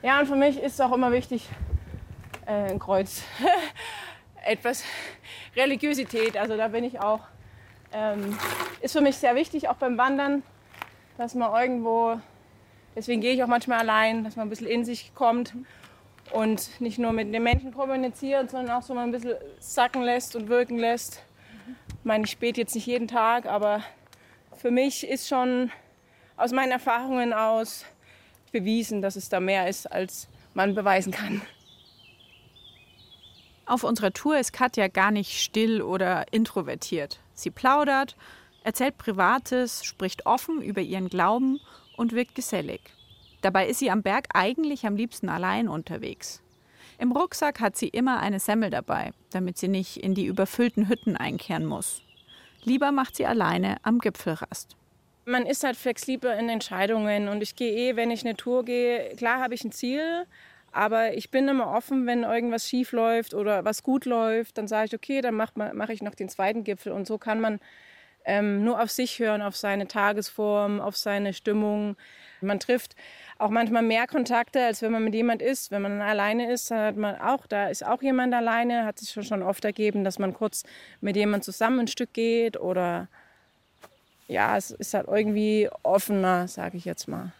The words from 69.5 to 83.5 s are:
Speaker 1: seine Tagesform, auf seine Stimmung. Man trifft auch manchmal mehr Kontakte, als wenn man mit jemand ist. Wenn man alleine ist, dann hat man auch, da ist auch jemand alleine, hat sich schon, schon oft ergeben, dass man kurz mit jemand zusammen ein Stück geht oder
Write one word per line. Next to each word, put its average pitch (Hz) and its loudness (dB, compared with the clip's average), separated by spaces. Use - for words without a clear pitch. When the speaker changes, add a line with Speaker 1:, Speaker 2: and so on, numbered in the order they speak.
Speaker 1:
seine 202 -2
Tagesform, 208 0
auf 196 -4
seine 202 -2
Stimmung. 208 0
Man 196 0
trifft - -2
auch 214 2
manchmal 226 4
mehr 226 4
Kontakte, 247 2
als 226 0
wenn 226 0
man 226 0
mit 220 0
jemand 226 2
ist. 254 -2
Wenn 202 -2
man 202 -4
alleine 214 0
ist, 240 -4
dann 226 0
hat 214 0
man 208 -2
auch, 262 0
da 202 0
ist - -6
auch 247 0
jemand 254 2
alleine, 233 2
hat 214 -6
sich - -12
schon, 208 -8
schon 202 -2
oft 190 -2
ergeben, 208 0
dass 190 -2
man 190 0
kurz - -4
mit 202 -2
jemand 208 2
zusammen 226 0
ein 226 0
Stück - -6
geht 226 0
oder 180 -2